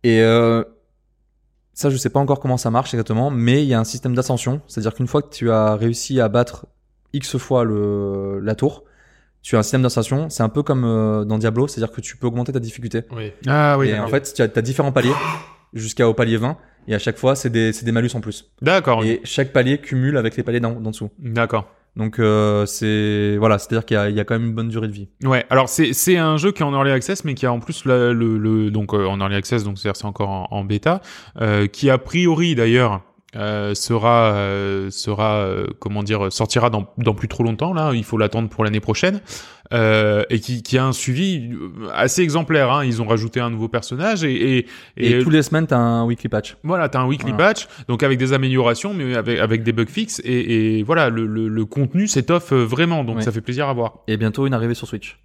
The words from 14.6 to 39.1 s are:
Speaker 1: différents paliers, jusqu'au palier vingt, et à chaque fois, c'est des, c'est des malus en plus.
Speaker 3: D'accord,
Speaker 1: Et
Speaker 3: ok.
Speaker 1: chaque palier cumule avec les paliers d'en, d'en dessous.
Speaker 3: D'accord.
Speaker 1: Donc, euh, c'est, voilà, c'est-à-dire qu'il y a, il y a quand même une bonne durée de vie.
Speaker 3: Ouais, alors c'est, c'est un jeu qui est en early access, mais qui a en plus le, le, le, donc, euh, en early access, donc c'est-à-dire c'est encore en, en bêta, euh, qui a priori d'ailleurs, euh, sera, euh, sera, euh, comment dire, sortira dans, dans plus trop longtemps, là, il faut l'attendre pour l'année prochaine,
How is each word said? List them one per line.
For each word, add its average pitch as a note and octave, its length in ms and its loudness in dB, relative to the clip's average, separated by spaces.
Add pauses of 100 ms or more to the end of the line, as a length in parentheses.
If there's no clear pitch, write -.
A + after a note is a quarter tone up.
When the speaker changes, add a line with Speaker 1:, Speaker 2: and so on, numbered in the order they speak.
Speaker 1:
différents C3+ 300 0
paliers, B2+ 200 2 (600)
jusqu'au A2+ 420 0
palier A2+ 220 2
vingt, B2+ 200 -2 (300)
et G#2+ 80 -2
à G#2 60 0
chaque - 180 -4
fois, C3 160 2
c'est - 160 -4
des, A2+ 220 2
c'est A#2 120 -10
des A#2 80 0
malus A#2 220 2
en A#2 60 -4
plus. - 320 -12 (100)
Speaker 3:
D'accord, C#3 420 2
Speaker 1:
Et A2+ 120 2
Speaker 3:
ok. - 80 -6
Speaker 1:
chaque C3+ 280 -2
palier C3+ 260 2
cumule C3+ 380 0
avec A2+ 200 0
les - 80 -4
paliers A#2+ 160 0
d'en, A#2 200 -2
d'en A2 120 -4
dessous. G#2+ 260 -8
Speaker 3:
D'accord. A#2 480 -2 (300)
Speaker 1:
Donc, A2 220 -4
euh, G#2+ 480 4
c'est, G#2 720 0
voilà, G#2+ 220 4
c'est-à-dire A2+ 240 -2
qu'il A2+ 100 -2
y G#2+ 60 2
a, G#2 100 0
il G#2 60 -2
y G#2+ 40 0
a G2+ 40 -2
quand A#2 100 -2
même A#2 140 -2
une A2+ 60 -4
bonne A2+ 140 -4
durée A2 200 -4
de G#2 40 -8
vie. G2+ 140 -12 (160)
Speaker 3:
Ouais, C3 260 2
alors C3 200 2
c'est, D#3 240 2
c'est F#3 260 2
un D#3 200 2
jeu F#3 120 0
qui G3 120 -4
est - 20 2
en C#3+ 100 -2
early C3+ 160 2
access, C3+ 340 -2
mais D3 100 -4
qui C3 120 -4
a B2 60 0
en A#2+ 80 -4
plus - 240 -10
le, B2 280 4
le, A2+ 240 2
le, G#2+ 360 2
donc, G#2 220 -2
euh, G2 120 2
en G2 140 -2
early G2 160 -2
access, G#2+ 260 0
donc G2+ 160 -6
c'est-à-dire G2+ 180 -4
c'est - 100 -10
encore G2+ 240 -4
en, F#2+ 200 -8
en G2+ 140 -4
bêta, B2+ 360 0 (400)
euh, G#2 280 2
qui C3+ 220 0
a B2+ 80 4
priori E3 580 2
d'ailleurs, A2+ 460 4 (340)
euh, G#2 380 -2
sera, A#2 600 2
euh, G2 560 -2
sera, G#2+ 480 -2
euh, G2 280 -2 (140)
comment G#2 220 -4
dire, G2+ 300 -2
sortira A#2 380 2
dans, G#2+ 160 -2 (120)
dans A#2 160 2
plus G#2+ 140 -6
trop - 160 -4
longtemps, A#2 280 -2
là, D#3 220 0
il A2+ 100 -2
faut A2+ 140 -4
l'attendre A2 300 0
pour - 160 -4
l'année G#2+ 160 0
prochaine, F#3 400 0 (520)